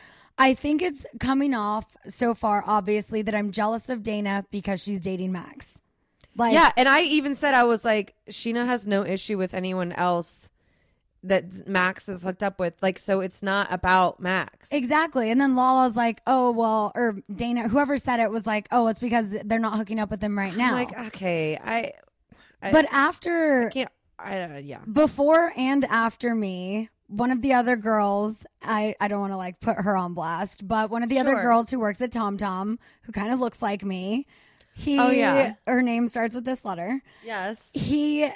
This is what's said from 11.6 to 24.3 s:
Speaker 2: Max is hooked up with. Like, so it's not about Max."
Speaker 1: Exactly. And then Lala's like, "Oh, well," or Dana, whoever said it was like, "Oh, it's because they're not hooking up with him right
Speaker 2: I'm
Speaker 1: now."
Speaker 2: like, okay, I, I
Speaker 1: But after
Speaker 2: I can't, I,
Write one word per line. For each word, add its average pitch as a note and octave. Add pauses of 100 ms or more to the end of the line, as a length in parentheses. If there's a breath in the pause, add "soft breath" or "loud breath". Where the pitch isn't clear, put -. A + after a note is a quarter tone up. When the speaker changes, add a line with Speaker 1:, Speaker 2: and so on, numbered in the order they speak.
Speaker 2:
Max F#3
is F3+
hooked F#3
up G3
with. F3 (100)
Like, F#3+
so F#3+
it's F#3
not G3+
about F#3
Max." F#3
Speaker 1:
Exactly. C4+
And B3
then C4+
Lala's B3+
like, A#3
"Oh, B3
well," A3
or A3+ (180)
Dana, A#3
whoever C#4
said B3
it A3+
was A3
like, G#3+
"Oh, A#3+
it's A3+
because A#3 (180)
they're A3+
not A3
hooking G#3+
up G3+
with G3
him G#3
right G3
Speaker 2:
I'm F3+
Speaker 1:
now." B3
Speaker 2:
like, B3
okay, E3
I, A3+ (680 soft breath)
I G3
Speaker 1:
But -
after D4
Speaker 2:
I -
can't, - (280)
I, G3